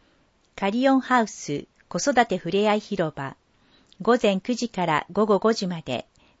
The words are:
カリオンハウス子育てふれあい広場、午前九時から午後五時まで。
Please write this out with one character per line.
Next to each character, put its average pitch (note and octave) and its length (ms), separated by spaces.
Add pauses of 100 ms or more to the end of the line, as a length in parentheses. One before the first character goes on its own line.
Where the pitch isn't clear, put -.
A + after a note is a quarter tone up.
(560)
カ G3 160
リ B3+ 180
オ C4+ 60
ン B3+ 60
ハ B3 200
ウ G#3+ 60
ス - 380 (220)
子 F3 120
育 B3 260
て F#3 120
ふ G3+ 120
れ G3+ 180
あ G#3 60
い G#3+ 60
広 F#3 360
場、 C3+ 220 (640)
午 A#3 200
前 G3 200
九 B3 140
時 A#3 140
か F3+ 180
ら D3+ 240
午 G#3 160
後 G3+ 100
五 A3 160
時 G3 140
ま E3+ 140
で。 - 260 (320)